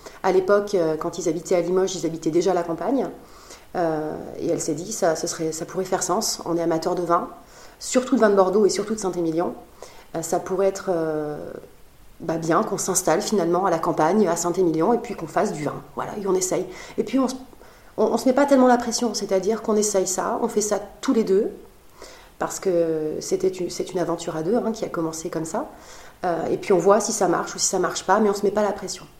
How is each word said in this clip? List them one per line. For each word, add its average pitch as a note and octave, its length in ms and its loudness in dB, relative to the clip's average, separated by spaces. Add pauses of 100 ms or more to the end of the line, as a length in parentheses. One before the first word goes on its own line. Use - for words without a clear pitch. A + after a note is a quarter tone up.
(240)
À F#3+ 80 2
l'époque, G3+ 420 4
euh, D#3+ 220 2
quand D#3+ 220 -6
ils F3+ 100 -4
habitaient E3+ 280 0
à F3 40 4
Limoges, F#3 360 0
ils E3 100 -4
habitaient D#3+ 260 -2
déjà F3 200 2
à - 20 2
la F3 100 0
campagne. F3 460 -2 (680)
Euh, D#3 380 -2 (260)
et - 80 -4
elle D3+ 140 0
s'est D#3 120 -2
dit, « F3+ 200 -6
Ça, D#3+ 240 2
ce E3 100 -4
serait, D#3+ 240 -4
ça E3+ 140 -8
pourrait F#3 180 -6
faire F#3 180 -2
sens. - 440 -2
On E3 100 -2
est E3+ 60 -2
amateur E3 340 0
de F3+ 60 -2
vin, F3 260 2 (500)
surtout B3+ 380 0
de A3 60 2
vin G#3+ 80 8
de G3+ 60 4
Bordeaux G3 300 6
et F3+ 40 4
surtout G#3+ 260 -2
de G#3+ 60 -8
Saint-Émilion. F3 520 -2 (640)
Euh, D#3+ 60 -4
ça E3 180 -2
pourrait F#3+ 280 0
être, G3 200 -2
euh, D#3 480 -2 (840)
bah, E3 160 -2
bien D#3+ 260 2
qu'on F#3+ 140 -4
s'installe F3 440 0
finalement F3+ 440 0
à F#3+ 40 2
la E3 100 0
campagne, E3+ 500 2
à E3+ 80 0
Saint-Émilion, E3+ 560 2
et A3+ 40 2
puis - 180 -8
qu'on - 120 -8
fasse G3 240 0
du D3+ 140 -6
vin. C3+ 100 -4 (200)
Voilà, A#2 220 -6
et G3+ 80 -6
on F#3 100 2
essaye. » F3+ 300 0 (320)
Et A3+ 60 -2
puis B3+ 160 0
on B3+ 80 4
se, - 80 -6 (640)
on, A3 80 4
on A3 120 2
se C4 120 4
met B3 40 4
pas C#4 120 4
tellement C4 220 8
la A#3+ 100 8
pression, A#3 360 -2
c'est-à-dire G3 480 0
qu'on G#3+ 140 0
essaye G3+ 320 2
ça, G3 340 -2
on A#3 60 2
fait G#3+ 140 0
ça G3+ 180 0 (220)
tous C4+ 100 0
les A3 140 4
deux, F#3+ 240 4 (880)
parce - 220 -4
que D#3+ 580 0
c'était - 300 0
une, F3+ 200 -4
c'est - 220 -6
une F3+ 80 -4
aventure E3 380 -2
à D#3+ 40 -4
deux, F#3 140 0
hein, A3 160 0
qui G#3+ 140 -6
a - 40 -8
commencé E3 400 -6
comme D#3+ 140 -6
ça. A#3 240 -6 (560)
Euh, E3+ 260 -2
et - 80 0
puis - 160 -4
on F3+ 40 6
voit G3 240 6
si A3+ 100 -4
ça G3+ 160 0
marche E3+ 280 -2
ou F#3 40 -10
si - 80 0
ça F#3+ 100 -2
marche E3+ 280 -2
pas, G3 140 4
mais G#3+ 100 4
on G3 40 2
se G3+ 100 -2
met G3 80 2
pas G#3 120 0
la G3+ 80 0
pression. - 340 -10 (140)